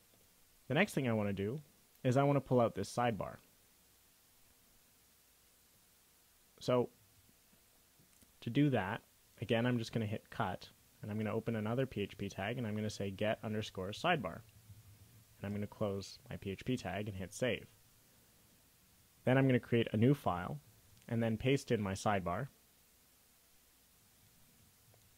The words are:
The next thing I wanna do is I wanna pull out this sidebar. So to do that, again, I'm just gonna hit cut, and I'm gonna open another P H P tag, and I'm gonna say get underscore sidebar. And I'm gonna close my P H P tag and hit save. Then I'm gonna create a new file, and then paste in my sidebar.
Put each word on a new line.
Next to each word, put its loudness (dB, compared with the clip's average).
The -2
next 2
thing 0
I 2
wanna 2
do -2
is 4
I 6
wanna 4
pull 2
out 4
this -6
sidebar. -2
So 2
to -6
do 6
that, 0
again, 2
I'm 2
just -6
gonna 0
hit -6
cut, -4
and -8
I'm -4
gonna -2
open -2
another -2
P -6
H -6
P -4
tag, -6
and -4
I'm -4
gonna -2
say -4
get 0
underscore -6
sidebar. -2
And -12
I'm -4
gonna -4
close -4
my -8
P -6
H -8
P -2
tag -4
and -8
hit -8
save. -2
Then 6
I'm 6
gonna 6
create 2
a 2
new 8
file, -2
and 0
then 2
paste 2
in 2
my 0
sidebar. 0